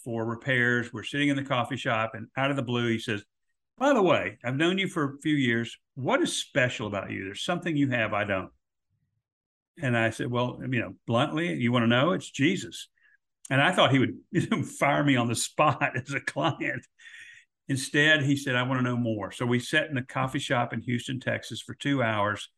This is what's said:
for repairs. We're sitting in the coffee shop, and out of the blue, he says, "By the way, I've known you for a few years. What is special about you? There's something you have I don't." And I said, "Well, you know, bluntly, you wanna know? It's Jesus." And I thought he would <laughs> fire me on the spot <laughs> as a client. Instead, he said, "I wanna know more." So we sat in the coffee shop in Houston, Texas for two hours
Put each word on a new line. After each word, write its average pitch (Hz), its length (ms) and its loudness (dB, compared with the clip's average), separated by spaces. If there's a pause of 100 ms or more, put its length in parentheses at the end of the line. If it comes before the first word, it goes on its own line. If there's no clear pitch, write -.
for 113 220 -4
repairs. 120 640 0
We're 107 120 -8
sitting 143 260 0
in 139 60 0
the 135 80 -4
coffee 135 340 -2
shop, 113 380 -2
and 107 200 -12
out 135 140 0
of 139 80 -2
the 131 60 -4
blue, 120 260 -2
he 110 100 0
says, 104 240 -6 (540)
"By 285 160 2
the 247 80 4
way, 110 420 2
I've 127 140 -2
known 175 220 2
you 190 80 0
for 170 160 -2
a 139 180 -4
few 156 140 0
years. 117 420 0 (160)
What 160 280 0
is - 140 0
special 123 520 -2
about 98 240 -4
you? 101 120 -6
There's 98 220 -8
something 170 320 -2
you 143 140 4
have 110 220 0
I 104 120 0
don't." 95 240 -2 (1300)
And 123 140 0
I 113 140 2
said, 120 220 -4
"Well, 123 280 -2
you 127 220 -2
know, 95 140 -8 (100)
bluntly, 156 480 0
you 123 180 0
wanna 120 160 4
know? 127 240 4
It's - 180 -4
Jesus." 135 600 -2 (600)
And 135 120 4
I 170 100 4
thought 170 200 6
he 135 80 6
would - 680 0
<laughs> - 140 -12
fire 147 240 2
me 143 120 6
on 120 120 2
the 117 80 0
spot 139 580 2
<laughs> - 20 -12
as 131 180 -6
a 135 60 -2
client. 143 680 -4 (840)
Instead, 147 540 2
he 139 120 2
said, 135 200 -2
"I 123 80 2
wanna 127 180 0
know 123 160 0
more." 110 340 -2
So - 140 -4
we 123 140 2
sat 156 280 0
in 143 80 -6
the 123 60 -2
coffee 131 380 -4
shop 123 340 0
in 113 80 -6
Houston, 123 380 -4
Texas 113 420 -6
for 120 140 -14
two 139 280 0
hours 104 540 0